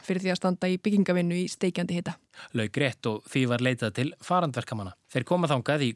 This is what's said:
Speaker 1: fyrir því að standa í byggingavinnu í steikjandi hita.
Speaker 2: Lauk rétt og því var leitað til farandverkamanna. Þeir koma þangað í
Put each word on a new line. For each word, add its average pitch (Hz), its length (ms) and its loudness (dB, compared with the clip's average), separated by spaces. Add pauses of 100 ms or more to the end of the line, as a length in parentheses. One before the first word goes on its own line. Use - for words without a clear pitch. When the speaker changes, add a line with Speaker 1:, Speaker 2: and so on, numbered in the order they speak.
Speaker 1:
fyrir 185 160 -2
því 190 80 -2
að 180 80 0
standa 185 320 0
í 185 80 2
byggingavinnu 180 640 2
í 180 100 -2
steikjandi 180 480 -2
hita. 170 160 -6 (400)
Speaker 2:
Lauk 110 240 -2
rétt 131 320 0
og 107 160 -6
því - 240 0
var 120 160 2
leitað 120 320 0
til 123 80 0 (220)
farandverkamanna. 123 680 -2 (160)
Þeir 127 220 -2
koma 175 180 2
þangað 143 380 2
í 113 80 -2